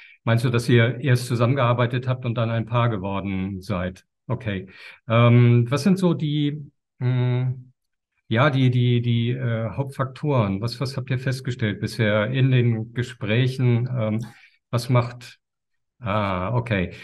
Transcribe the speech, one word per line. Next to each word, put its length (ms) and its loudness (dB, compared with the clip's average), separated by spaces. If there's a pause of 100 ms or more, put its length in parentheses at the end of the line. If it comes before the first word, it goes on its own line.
(240)
meinst 220 2
du, 40 2
dass 200 0
ihr 320 4
erst 260 2
zusammengearbeitet 800 0
habt 180 -4
und 100 -4
dann 160 -2
ein 140 -2
Paar 240 0
geworden 720 -4
seid? 440 -6 (220)
Okay. 400 -6 (400)
Ähm, 640 6
was 140 -2
sind 160 4
so 140 2
die, 580 -4 (280)
mh, 560 0 (720)
ja, 220 2
die, 220 2
die, 300 2
die, 300 0
äh, 400 -4
Hauptfaktoren? 920 -2
Was, 180 -6
was 180 -6
habt 140 -8
ihr 80 -2
festgestellt 600 -4
bisher 520 0
in 200 2
den 420 0
Gesprächen? 1000 0
Ähm, 300 -2 (460)
was 180 -4
macht, 500 -2 (600)
ah, 560 -2
okay. 380 -2 (100)